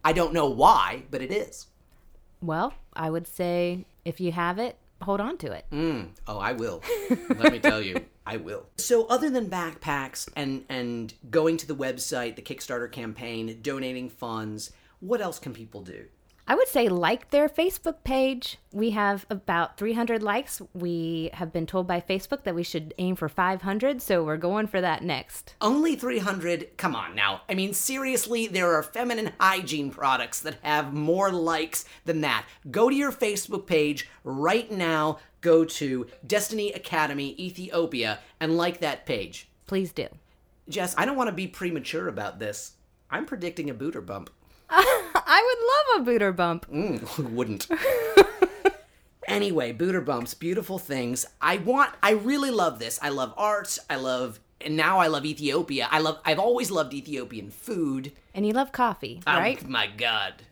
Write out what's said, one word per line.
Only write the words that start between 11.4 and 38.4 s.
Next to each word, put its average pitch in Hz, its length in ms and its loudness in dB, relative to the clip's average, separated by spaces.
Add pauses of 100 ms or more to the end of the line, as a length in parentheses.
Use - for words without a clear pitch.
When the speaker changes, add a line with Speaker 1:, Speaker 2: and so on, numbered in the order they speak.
Speaker 1:
to 160 100 -8
the 151 80 -6
website, 127 640 -4
the 117 60 -16
Kickstarter 120 480 -8
campaign, 113 720 -8
donating 127 480 -6
funds, 110 600 -8 (300)
what 214 200 -2
else 175 180 -6
can 131 160 -12
people 110 260 -14
do? 92 240 -16 (420)
Speaker 2:
I 247 80 4
would 508 140 4
say 233 220 4
like 180 400 0
their 294 180 6
Facebook 330 560 0
page. 262 540 0 (120)
We 220 200 2
have 202 400 2
about 175 480 0
three 220 160 0
hundred 233 280 0
likes. 214 380 -2 (140)
We 165 580 -2
have 165 220 -6
been 165 100 0
told 180 220 -2
by 175 160 0
Facebook 190 420 -2
that 180 100 -2
we 170 80 -2
should 156 360 -6
aim 180 180 0
for 160 140 -2
five 185 320 0
hundred, 247 400 0
so 180 200 2
we're 156 140 0
going 196 300 0
for 190 160 0
that 165 200 0
next. - 600 -6
Speaker 1:
Only 285 340 4
three 247 220 -2
hundred? 175 580 -2
Come 165 180 -2
on 92 200 -6
now. 101 340 2
I 190 60 0
mean, 190 180 0
seriously, 247 720 -2
there 180 280 2
are 156 80 4
feminine 226 580 -4
hygiene 156 500 2
products 127 500 0
that 156 220 -8
have 147 300 2
more 175 400 2
likes 165 540 -2 (180)
than 160 160 0
that. 120 240 2 (260)
Go 214 200 6
to 277 40 2
your 285 160 2
Facebook 208 560 -2
page 151 400 2 (160)
right 175 480 0
now. 160 500 0 (200)
Go 165 240 8
to 131 440 -2 (180)
Destiny 208 480 0
Academy 143 680 -2
Ethiopia 170 760 -2 (200)
and 160 200 2